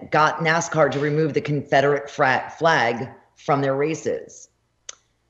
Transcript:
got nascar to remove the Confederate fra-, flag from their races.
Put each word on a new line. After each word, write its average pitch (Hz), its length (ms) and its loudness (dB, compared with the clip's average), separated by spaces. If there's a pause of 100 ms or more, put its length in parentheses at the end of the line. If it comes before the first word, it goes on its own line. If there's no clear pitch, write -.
(100)
got 156 300 2
nascar 160 500 2
to 135 100 -4
remove 147 320 0
the 147 80 0
Confederate 143 720 0
fra-, 131 480 0
flag 127 500 0 (280)
from 139 260 -2
their 135 120 0
races. 143 760 -6 (800)